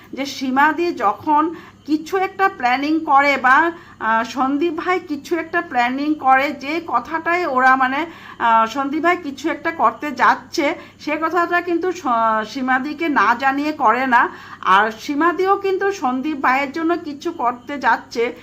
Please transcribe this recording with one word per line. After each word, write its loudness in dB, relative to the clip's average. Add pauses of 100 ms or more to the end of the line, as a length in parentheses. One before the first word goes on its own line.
(140)
যে -6
সীমাদি 0
যখন 0 (300)
কিছু -2
একটা 0
প্ল্যানিং 0
করে 4
বা, 4 (280)
আহ, 0
সন্দীপ -2
ভাই -2
কিছু -6
একটা -2
প্ল্যানিং 0
করে, 2
যে -6
কথাটাই -2
ওরা 4
মানে, 0 (340)
আহ, 4
সন্দীপ -4
ভাই 2
কিছু -8
একটা -4
করতে -2
যাচ্ছে, 0 (240)
সে -4
কথাটা 0
কিন্তু -2
স-, -8 (460)
সীমাদিকে -2
না 4
জানিয়ে 0
করে 2
না। 4 (320)
আর 4
সীমাদিও 0
কিন্তু 0
সন্দীপ -4
ভাইয়ের 0
জন্য 0
কিছু -8
করতে -4
যাচ্ছে, 0